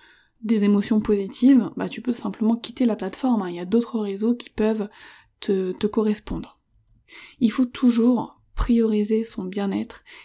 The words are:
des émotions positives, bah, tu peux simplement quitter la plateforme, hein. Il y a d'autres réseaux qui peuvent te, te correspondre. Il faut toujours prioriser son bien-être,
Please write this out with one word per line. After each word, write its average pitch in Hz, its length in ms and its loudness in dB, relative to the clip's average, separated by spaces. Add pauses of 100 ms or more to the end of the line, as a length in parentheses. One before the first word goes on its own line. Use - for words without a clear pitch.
(420)
des 214 220 2
émotions 202 380 2
positives, 214 760 4
bah, 185 140 -4
tu 214 120 -12
peux 247 100 -2
simplement 220 440 -2
quitter - 300 -2
la 214 100 2
plateforme, 208 460 -2
hein. 180 80 -4
Il 175 60 -8
y 170 40 -10
a 180 60 -8
d'autres 226 340 0
réseaux 208 360 -2
qui - 160 -12
peuvent 214 360 -2 (520)
te, 190 320 -2
te 185 160 -2
correspondre. 208 720 -4 (800)
Il 226 120 4
faut 254 140 0
toujours 240 760 2 (160)
prioriser 220 680 2
son 214 220 -8
bien-être, 202 580 -6 (220)